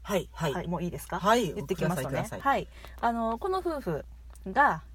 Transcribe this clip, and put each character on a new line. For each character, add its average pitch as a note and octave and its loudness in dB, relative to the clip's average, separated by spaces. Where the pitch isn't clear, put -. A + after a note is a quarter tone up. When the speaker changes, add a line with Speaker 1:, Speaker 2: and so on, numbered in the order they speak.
Speaker 1:
は G3+ 0
い、 E3 0
は E3 -2
い。 C#3 0
Speaker 2:
は F3 -2
い、 D#3 -6
も E3+ -2
う D#3 -4
い F3 -2
い - -6
で D3+ -8
す - -12
か？ F3+ -4
Speaker 1:
は G3+ 6
い、 A3 2
Speaker 2:
言 G3 -6
っ - -12
て G3 0
き E3+ -2
ま F3 2
す C3+ -2
と C3+ -2
ね。 C3+ -2
Speaker 1:
く - 0
だ - -2
さ - -8
い、 - -8
く - -4
だ C#4 4
さ B3 6
い。 - -
Speaker 2:
は - -
い。 D#3 -4
あ A#3 4
の、 A#3 0
こ G4 -4
の F#4+ 2
夫 E4+ -2
婦 D#3+ -2
が F#3+ 4